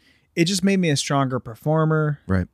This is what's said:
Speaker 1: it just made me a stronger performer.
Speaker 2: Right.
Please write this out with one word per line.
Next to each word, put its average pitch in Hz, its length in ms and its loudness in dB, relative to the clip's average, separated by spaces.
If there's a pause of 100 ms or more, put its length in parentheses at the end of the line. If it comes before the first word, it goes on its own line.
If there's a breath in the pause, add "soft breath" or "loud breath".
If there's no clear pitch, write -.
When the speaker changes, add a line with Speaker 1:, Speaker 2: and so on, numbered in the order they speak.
(340)
Speaker 1:
it 170 120 2
just 185 180 -2
made 196 140 2
me 175 100 2
a 139 80 2
stronger 135 420 0
performer. 156 880 0
Speaker 2:
Right. 92 280 0